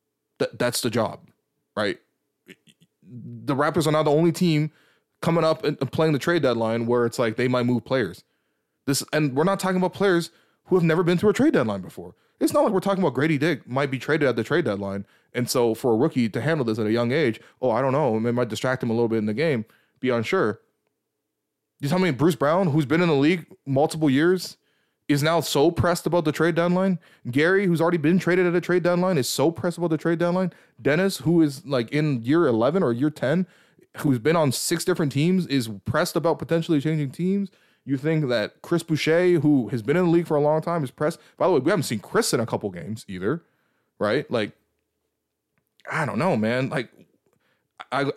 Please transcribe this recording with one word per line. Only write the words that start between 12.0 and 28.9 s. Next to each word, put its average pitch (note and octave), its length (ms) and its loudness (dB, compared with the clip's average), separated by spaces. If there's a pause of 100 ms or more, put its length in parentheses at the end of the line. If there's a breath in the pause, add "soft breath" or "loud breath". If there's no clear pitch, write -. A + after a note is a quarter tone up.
It's D#4+ 140 0
not C#4+ 100 4
like B3 100 2
we're F#3+ 60 2
talking F#3+ 240 0
about C#3+ 120 0
Grady D3+ 220 0
Dick C#3+ 300 -2
might C3+ 240 -2
be C3 80 -6
traded D3 300 0
at A#2+ 80 0
the - 80 -2
trade D#3+ 200 0
deadline. G2+ 420 -6 (280 soft breath)
And B2 160 -4
so A#2+ 240 2
for A#2+ 180 0
a A2 40 4
rookie B2 320 2
to A2+ 120 -4
handle C#3+ 240 -2
this A2 140 -2
at A2 80 -2
a G#2+ 60 0
young A#2+ 180 0
age, C3 300 0 (200 loud breath)
oh, B2+ 120 0
I A#2 100 0
don't C3+ 80 0
know, C3+ 260 0
it A2+ 160 -2
might A#2+ 160 -2
distract B2+ 320 -4
him B2 100 -4
a - 20 0
little A#2 160 0
bit A2+ 100 0
in G#2+ 80 -2
the G#2+ 80 -2
game, B2+ 300 -2 (340 soft breath)
be B2+ 120 -2
unsure. A#2 500 0 (1200)
You C#3 80 -4
tell F3 100 2
me F#3 140 2
Bruce C3+ 240 2
Brown, E3 320 2
who's D3 180 2
been D#3+ 160 2
in F3 60 2
the D#3 80 4
league D#3 280 2 (220)
multiple D3+ 420 0
years, E3 480 2 (520)
is C#3+ 140 2
now D#3+ 180 2
so D3+ 300 2
pressed E3+ 360 0
about E3 200 0
the D3+ 60 -2
trade D#3+ 220 0
deadline? F3+ 440 0 (320 soft breath)
Gary, F3 360 4
who's E3+ 140 2
already E3+ 160 2
been E3 220 2
traded F3+ 280 2
at E3+ 80 0
a F3+ 60 2
trade F3 220 0
deadline, F3 340 2